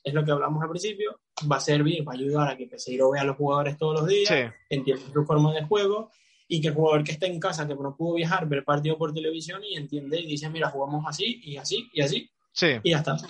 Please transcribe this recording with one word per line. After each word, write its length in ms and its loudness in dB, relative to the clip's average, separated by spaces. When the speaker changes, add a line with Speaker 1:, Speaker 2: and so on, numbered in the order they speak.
Speaker 1:
es 120 -4
lo 100 2
que 80 2
hablamos 300 0
al 80 -4
principio, 500 -6
va 60 4
a 40 0
servir, 460 2
va 60 -8
a 40 -8
ayudar 340 0
a 60 -4
que 100 -10
Peseiro 440 2
vea 120 2
a 40 2
los 100 0
jugadores 420 0
todos 220 0
los 80 2
días, 200 4
Speaker 2:
Sí. 260 2
Speaker 1:
entienda 320 0
su 120 2
forma 280 4
de 120 -2
juego, 460 2
y 120 0
que 80 2
el 60 0
jugador 300 4
que 80 -6
está 140 -2
en 140 -2
casa, 280 -2
que 60 -4
no 220 -6
pudo 200 -2
viajar, 320 0
ve 100 0
el 60 -6
partido 340 2
por 160 -2
televisión 500 -6
y 120 -10
entiende 440 -6
y 60 -8
dice, 240 -6
"Mira, 200 0
jugamos 360 -4
así, 380 -4
y 120 -12
así, 360 -6
y 100 -2
así", 280 -2
Speaker 2:
Sí. 300 4
Speaker 1:
y 80 2
ya 80 4
está. 180 -2